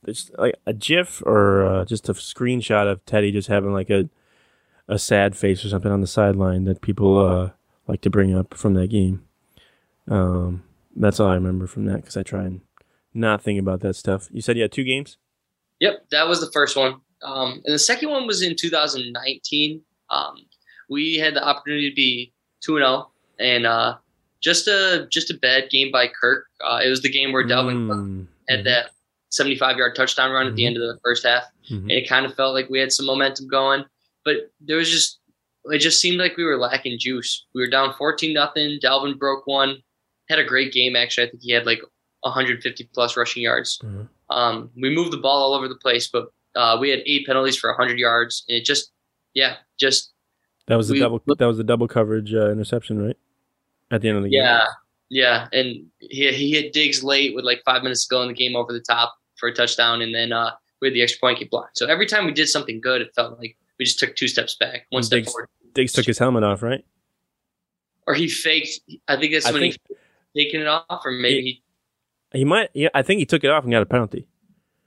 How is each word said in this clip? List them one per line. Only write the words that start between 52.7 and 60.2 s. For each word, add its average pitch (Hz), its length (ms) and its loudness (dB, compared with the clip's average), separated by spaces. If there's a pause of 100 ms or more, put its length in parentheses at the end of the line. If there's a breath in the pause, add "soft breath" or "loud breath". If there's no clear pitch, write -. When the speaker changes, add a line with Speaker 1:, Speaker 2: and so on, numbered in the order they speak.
Speaker 1:
right? 113 140 -4 (720)
At 113 100 0
the 110 80 0
end 104 100 2
of 98 60 0
the 101 60 -2
game. 135 120 4
Speaker 2:
Yeah, 120 220 6 (460)
yeah, 120 420 2
and 127 340 -2 (120)
he, 135 340 -2
he 143 200 0
hit 151 200 0
Diggs 147 320 2
late 139 300 2
with, 123 100 -6
like, 123 200 0
five 127 180 0
minutes 127 240 -2
to 127 80 -2
go 127 80 2
in 123 60 -4
the 120 60 -8
game 123 220 -2
over 120 160 -4
the 120 80 -8
top 117 340 0 (220)
for 120 120 -2
a 120 60 -4
touchdown, 117 480 0
and 113 120 -6
then, 117 180 -2